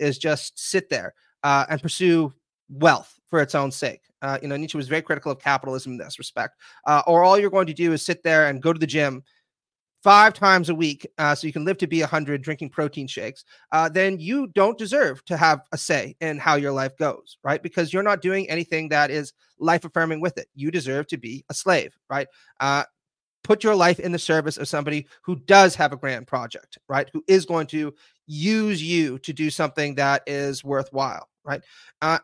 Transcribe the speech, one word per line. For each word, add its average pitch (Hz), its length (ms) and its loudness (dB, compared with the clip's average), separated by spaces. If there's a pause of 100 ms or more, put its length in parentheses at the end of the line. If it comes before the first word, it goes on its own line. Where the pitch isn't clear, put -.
is 143 180 -2
just - 400 -4
sit - 300 -4
there, 107 260 -6 (300)
uh, 139 240 4
and 151 120 -4
pursue 165 520 0 (380)
wealth 139 480 2 (100)
for 131 120 0
its 139 140 -2
own 139 160 -2
sake, 131 300 -8 (220)
uh, 139 200 -4
you 147 60 -8
know, 139 80 -6
Nietzsche 156 200 -10
was 135 120 -8
very 156 140 -2
critical 156 280 -4
of 131 80 -6
capitalism 135 540 -4
in 123 60 -12
this 131 200 -14
respect, - 400 -8 (280)
uh, 147 200 4
or 170 160 6
all 190 160 8
you're 202 120 2
going 190 180 2
to 156 60 -6
do 165 180 0
is 151 120 -2
sit 175 200 -4
there 156 240 4
and 135 140 -4
go 160 100 2
to 165 60 -8
the 156 80 0
gym 135 360 -2 (800)
five 208 300 10
times 185 360 4
a 175 60 0
week, 156 320 -4 (120)
uh, 147 160 2
so 156 120 -6
you 147 60 -6
can 151 120 -6
live 185 140 -2
to 175 80 -2
be 160 160 0
a 147 40 0
hundred 147 360 -2
drinking 131 280 -10
protein 147 360 -6
shakes, 120 380 -12 (280)
uh, 160 160 2
then 185 320 0
you 247 280 -4
don't 202 300 2
deserve 208 460 -2
to 175 120 -4
have 156 240 4 (120)
a 160 60 -6
say - 420 -4
in 156 180 -4
how 151 160 2
your 143 180 0
life 135 240 -4
goes, - 460 -6
right? 143 200 -2
Because 165 300 -4
you're 185 100 0
not 202 200 0
doing 190 260 -2
anything 160 420 -4
that 147 200 2
is 147 220 -6 (260)
life 170 260 0
affirming 165 360 -2
with 180 180 -4
it. - 160 -12
You 139 160 -6
deserve 143 380 -4
to 147 80 -8
be 120 320 -14
a 147 60 -12
slave, 160 420 -2 (120)
right? 135 200 -6 (320)
Uh, 139 240 0 (600)
put 214 200 2
your 214 120 2
life 175 240 4
in 175 120 -6
the 170 60 -4
service 156 400 -2
of 139 100 -8
somebody 147 380 -6 (160)
who 180 140 -6
does 190 400 8
have 147 160 0
a 139 40 -10
grand 127 300 -6
project, - 520 -10 (100)
right? 139 240 -2
Who 156 160 -6
is 190 180 6
going 160 220 -2
to 151 260 -6 (320)
use 190 560 0
you 160 380 0
to 160 120 -8
do 151 180 -2
something 147 460 -4
that 139 300 2
is 139 360 -6
worthwhile, 135 640 -4 (160)
right? 143 180 -8 (400)
Uh, 160 220 2